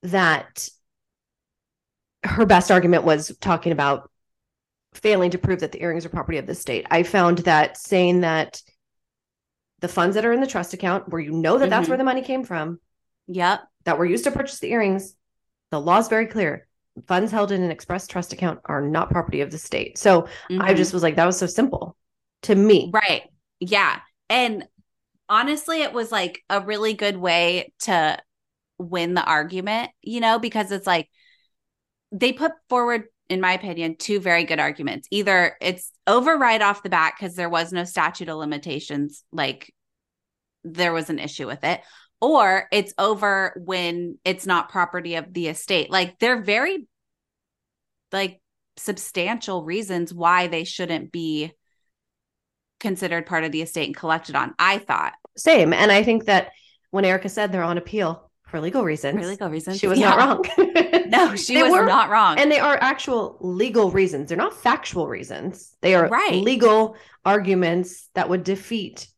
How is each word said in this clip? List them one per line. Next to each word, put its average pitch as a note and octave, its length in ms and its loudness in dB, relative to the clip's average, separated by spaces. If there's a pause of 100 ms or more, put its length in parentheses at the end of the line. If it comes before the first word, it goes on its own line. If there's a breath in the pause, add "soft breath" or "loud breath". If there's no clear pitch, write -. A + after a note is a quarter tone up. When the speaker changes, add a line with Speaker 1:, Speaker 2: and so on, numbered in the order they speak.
Speaker 1:
that F3 640 0 (1600)
her G#3+ 220 2
best F3+ 260 6
argument F3 340 6
was D3+ 340 2
talking E3+ 320 -2
about C#3+ 380 -2 (840)
failing F#3 380 2
to F3+ 60 -4
prove F#3 240 -2
that D#3 100 -6
the - 100 -12
earrings E3+ 240 -4
are E3+ 40 -14
property E3 280 -6
of C3+ 100 -8
the - 80 -6
state. - 360 -6
I E3+ 120 4
found F3 360 4
that D#3 380 2
saying F3+ 440 2
that D#3+ 400 -2 (1160)
the F3 80 -6
funds F3+ 280 0
that A3 100 0
are A#3 80 4
in B3 80 2
the C4+ 60 0
trust F#3+ 260 -6
account, F#3+ 360 -4
where E3 120 -6
you D3 100 -8
know E3 260 2
that C4+ 120 2
that's A3 140 2
Speaker 2:
Mm-hmm. D#4+ 80 -2
Speaker 1:
where C4 60 0
the C4 60 0
money C4 180 0
came C4 220 -4
from, E3+ 360 -8 (480)
Speaker 2:
Yep. F3+ 340 0 (240)
Speaker 1:
that D#3 120 0
were F3 80 2
used G3 200 0
to C#4+ 60 0
purchase C#4 280 -8
the - 120 -6
earrings, G3 440 -2 (560)
the D3+ 80 -4
law E3+ 200 4
is A3+ 100 -2
very A3 160 0
clear. G#3 420 -4 (400)
Funds F#3+ 240 0
held G3+ 220 0
in F#3 100 0
an F3 80 -2
express F3+ 360 -10
trust F3 260 -8
account F3 320 -4
are C#3+ 160 -4
not D3+ 300 -2
property E3 280 -2
of C#3 120 -6
the D#3 60 -12
state. - 400 -8
So F3+ 300 4 (220 loud breath)
I F3+ 40 -6
Speaker 2:
Mm-hmm. F#3 220 4
Speaker 1:
just F3+ 180 0
was F3+ 100 0
like, D#3 120 2
that E3+ 100 4
was F3+ 140 0
so F#3+ 60 -2
simple A3 500 -2 (460)
to G#3 140 2
me. G3 380 6
Speaker 2:
Right. G3+ 280 0 (400)
Yeah. F3+ 380 0 (300)
And A3+ 380 -2 (640)
honestly, D4 520 0
it C#4+ 120 -4
was, A3+ 180 -4
like, F#3 380 -4
a G3+ 120 0
really G#3+ 320 -4
good G3+ 240 -2
way F3 640 0
to E3 400 0 (580)
win F3 380 -4
the E3+ 80 0
argument, F#3 680 -2 (120)
you A#3 180 -8
know, A3+ 200 2
because G#3+ 320 -4
it's G3 140 -6
like, F3 240 0 (1000)
they A#3+ 220 0
put D4+ 180 -2 (180)
forward, A#3+ 360 0 (240)
in F#3 120 -2
my F#3 120 2
opinion, E3+ 440 -6
two G3+ 220 -4
very F3 240 0
good D#3 160 -2
arguments. C#3+ 500 -4
Either F#3+ 520 2
it's - 300 -6 (140)
over B3+ 320 4
right A3+ 240 2
off G3+ 220 0
the G3 60 -8
bat D#3+ 300 2
'cause F3 160 -10
there F3 140 -4
was E3+ 240 -2
no F3 120 -4
statute E3+ 440 -4
of D#3 80 -8
limitations, D3 960 -8
like, C#3 420 -6 (920)
there E3+ 300 -2
was D#3+ 160 -4
an D#3+ 100 -4
issue - 280 -10
with C3+ 160 -12
it, E3+ 180 -2 (400 soft breath)
or A3 500 2
it's G3+ 280 -2
over G3 640 0
when F3 600 -6
it's F#3 200 -4
not F3+ 240 0
property F3 460 -4
of E3+ 180 -10
the F3 140 -4
estate. E3 420 -4
Like, F3+ 300 -2
they're A#3+ 220 0
very, B3 460 -2 (1200)
like, F#3+ 300 -4 (360)
substantial F#3+ 840 -6
reasons F3 500 -6
why F3 340 2
they E3 160 -4
shouldn't E3 480 -8
be D#3+ 420 -6 (1300)
considered F3 460 -4
part D#3+ 180 -2
of D#3+ 80 -4
the D#3 100 -4
estate E3 260 -6
and C#3+ 80 -8
collected D#3+ 400 -4
on, B2+ 220 -2
I F#3+ 200 2
thought. G#2+ 360 -4 (240)
Speaker 1:
Same. G3 360 6
And G#3 180 6
I G3+ 120 6
think A3 220 2
that F#3+ 260 2 (400 soft breath)
when G3 140 0
Erica F#3 240 0
said G3+ 220 -4
they're F#3 120 -2
on E3+ 140 -2
appeal, F3 500 -4 (220)
for E3 100 -8
legal F#3+ 240 -2
reasons. D3+ 360 -2
Speaker 2:
For F3 80 -6
legal G3 220 -8
reasons. E3 300 -8
Speaker 1:
She G3+ 80 0
was F#3 120 4
Speaker 2:
Yeah. G3+ 100 6
Speaker 1:
not F#3+ 80 6
wrong. - 560 2
<laughs> E4 120 4 (240)
Speaker 2:
No, A#3+ 260 4
she A#3 200 -4
Speaker 1:
They - 80 6
Speaker 2:
was F4+ 80 6
Speaker 1:
were, F#4+ 160 6
Speaker 2:
not - 240 4
wrong. G3+ 260 4
Speaker 1:
and - 140 4
they D4 80 4
are C#4+ 200 2
actual - 600 -2
legal G3+ 480 2
reasons. E3 400 0
They're E3 80 -4
not F#4 160 -2
factual A#3 540 -2
reasons. - 760 -10
They F#3 140 4
are E3+ 120 6
Speaker 2:
Right. A#3+ 360 0
Speaker 1:
legal A3 540 4 (280 loud breath)
arguments F#3 880 0
that - 160 -2
would F3+ 140 0
defeat F#3+ 640 -8 (100)